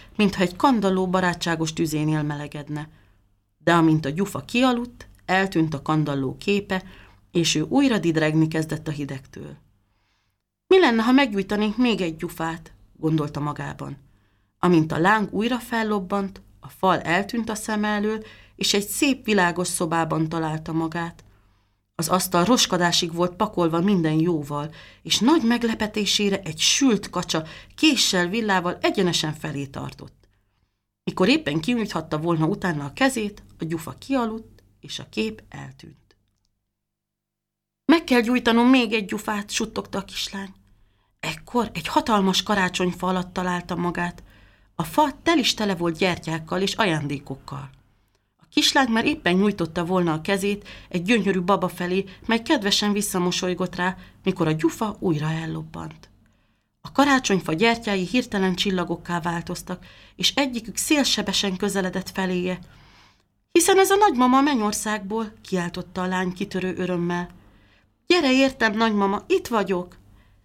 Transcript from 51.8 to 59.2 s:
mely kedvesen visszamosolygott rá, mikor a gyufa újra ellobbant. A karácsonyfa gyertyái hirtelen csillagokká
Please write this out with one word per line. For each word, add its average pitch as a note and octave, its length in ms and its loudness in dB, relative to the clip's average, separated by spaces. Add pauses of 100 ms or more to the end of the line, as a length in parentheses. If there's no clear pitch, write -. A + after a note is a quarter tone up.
mely A3+ 160 2
kedvesen G#3 500 0
visszamosolygott F3+ 800 -2
rá, F#3 220 -2 (260)
mikor F#3 240 0
a D#3 60 2
gyufa G#3 460 -2
újra D#3 320 -2
ellobbant. D#3+ 800 -10 (720)
A - 120 -18
karácsonyfa C4 600 2
gyertyái G#3 540 0
hirtelen G3 480 0
csillagokká F3 680 -2